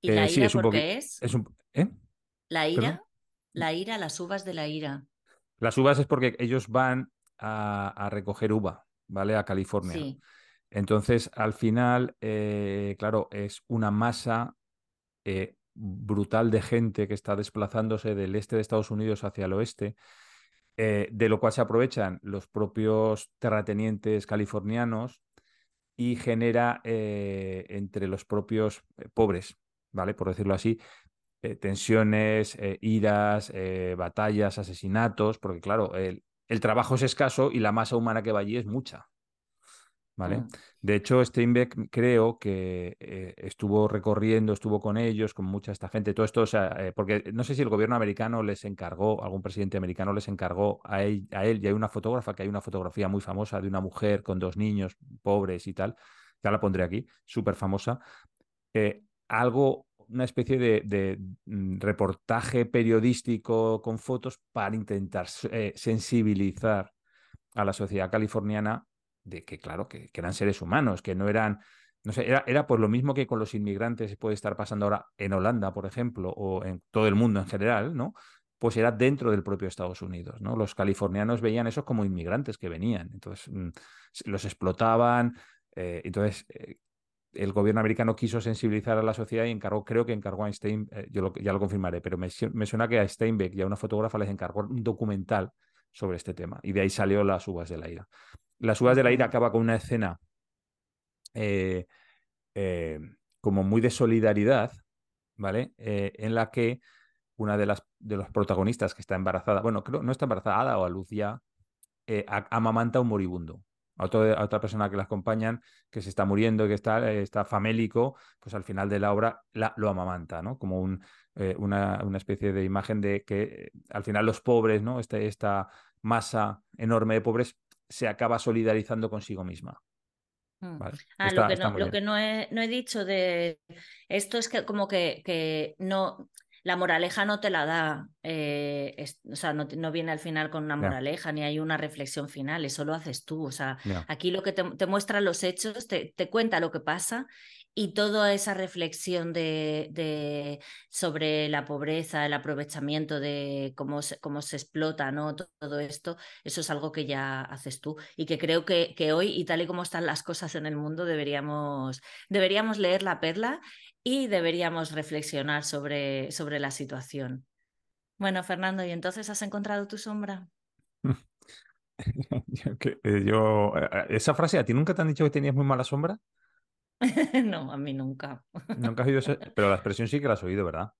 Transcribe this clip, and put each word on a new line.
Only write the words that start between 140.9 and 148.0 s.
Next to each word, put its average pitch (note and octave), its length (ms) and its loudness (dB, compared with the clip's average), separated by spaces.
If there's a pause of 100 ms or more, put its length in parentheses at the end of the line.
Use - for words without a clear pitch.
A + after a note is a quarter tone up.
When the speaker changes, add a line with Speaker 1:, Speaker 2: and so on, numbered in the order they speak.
Speaker 1:
ni D3+ 120 -4
hay D3+ 160 -2
una D#3 180 -2
reflexión D3 500 -6
final, D3 380 -6
eso C#3 200 -6
lo D#3 80 -2
haces D#3 300 -8
tú. D#3 220 -6
O C3 60 -6
sea, C3+ 340 -6
Speaker 2:
Ya. F#2 220 -4
Speaker 1:
aquí F3+ 240 -2
lo F#3 100 -2
que G3+ 100 -2
te, F#3+ 120 0
te F3+ 240 -2
muestra G3+ 340 0
los F#3 220 0
hechos, G3+ 440 -4
te, - 280 -6
te F3+ 140 -2
cuenta A3+ 300 2
lo E3 120 0
que D#3+ 80 -6
pasa A3+ 480 -4 (520)
y G#3 140 -2
toda G#3 400 2